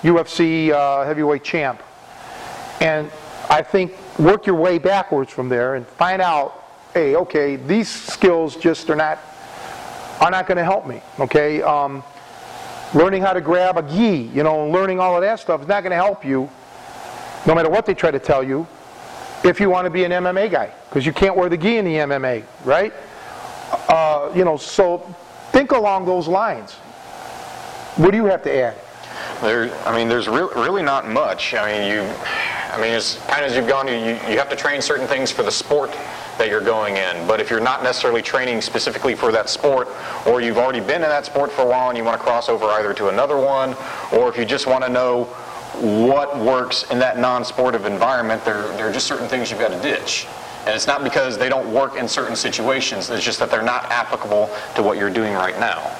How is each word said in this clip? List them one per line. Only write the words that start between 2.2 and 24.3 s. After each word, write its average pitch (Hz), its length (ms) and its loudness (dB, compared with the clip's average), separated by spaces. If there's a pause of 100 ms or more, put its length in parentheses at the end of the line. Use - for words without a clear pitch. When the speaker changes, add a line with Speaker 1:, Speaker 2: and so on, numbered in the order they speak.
Speaker 1:
And 156 300 0 (380)
I 151 140 4
think 185 320 0 (240)
work 185 280 6
your 185 100 4
way 170 220 2
backwards 160 540 0
from 127 160 -6
there 127 260 0
and 120 120 -6
find 185 360 0
out, 151 400 0 (300)
hey, 147 240 4
okay, 147 400 0
these 170 340 0
skills 165 640 2
just - 340 0
are 156 60 2
not, 156 240 2 (1040)
are 165 100 6
not 185 160 0
gonna 180 160 2
help 190 240 0
me, 117 160 -10 (160)
okay? 151 440 2
Um, 143 420 0 (920)
learning 185 280 4
how 190 100 4
to 180 80 2
grab 180 360 2
a 165 60 0
gi, 156 500 2
you 143 120 2
know, 156 240 2
learning 185 320 2
all 180 160 4
of 175 60 2
that 214 180 0
stuff 156 220 -2
is 143 40 -12
not 202 160 2
gonna 185 140 0
help 196 280 0
you, 135 240 0 (960)
no 156 80 6
matter 165 140 4
what 208 160 2
they 190 100 0
try 165 180 2
to 135 80 -2
tell 135 240 2
you, 135 200 -2 (800)
if 180 160 6
you 202 100 4
wanna 180 220 2
be 180 140 2
an 175 80 2
M 180 140 2
M 185 120 2
A 214 100 2
guy, 131 220 0 (200)
'cause 135 140 0
you 151 80 2
can't 190 240 4
wear 180 120 4
the 170 80 2
gi 214 220 2
in 202 60 2
the 156 140 0
M 143 140 0
M 135 120 0
A, 120 200 0 (200)
right? 170 280 4 (960)
Uh, 151 460 4